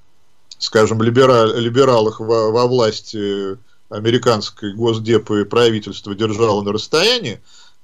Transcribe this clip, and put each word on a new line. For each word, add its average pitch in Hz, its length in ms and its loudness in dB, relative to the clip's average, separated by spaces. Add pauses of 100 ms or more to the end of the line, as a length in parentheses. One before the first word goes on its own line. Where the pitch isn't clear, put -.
(580)
скажем, 110 420 0
либера-, 120 580 4
либералах 117 640 2
во, 110 300 0
во 120 160 2
власти 104 920 -2 (360)
американской 110 800 -2
госдепы 110 720 0
и - 20 -2
правительства 107 720 -2
держало 107 480 0
на 101 100 -4
расстоянии, 156 680 -2 (440)